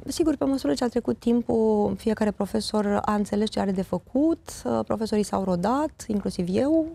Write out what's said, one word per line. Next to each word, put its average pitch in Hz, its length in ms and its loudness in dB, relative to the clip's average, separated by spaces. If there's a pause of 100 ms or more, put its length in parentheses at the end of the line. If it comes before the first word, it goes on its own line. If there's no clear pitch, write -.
sigur, 302 300 0
pe 285 100 -2
măsură 269 280 0
ce 262 100 -2
a 240 40 2
trecut 233 320 -2
timpul, 220 800 2
fiecare 214 340 0
profesor 202 760 0
a 214 80 0
înțeles 208 360 0
ce - 100 -4
are 196 120 0
de 190 100 0
făcut, 269 680 0 (160)
uh, 233 200 0
profesorii 214 380 0
s-au 196 200 -2
rodat, 202 640 -2
inclusiv 196 440 -2
eu, 302 440 2